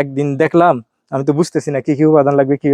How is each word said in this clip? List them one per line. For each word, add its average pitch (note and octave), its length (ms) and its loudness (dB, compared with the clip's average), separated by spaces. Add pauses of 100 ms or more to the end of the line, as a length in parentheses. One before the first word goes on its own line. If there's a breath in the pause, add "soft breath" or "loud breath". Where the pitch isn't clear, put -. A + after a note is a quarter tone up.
একদিন C#3+ 340 -4
দেখলাম, E3 380 2 (380)
আমি C3+ 120 -4
তো D3 80 0
বুঝতেছি D#3 380 -2
না C#3 100 -4
কি D#3 140 -4
কি D3 100 0
উপাদান D3 320 4
লাগবে, C#3 200 0
কি, D3 180 -4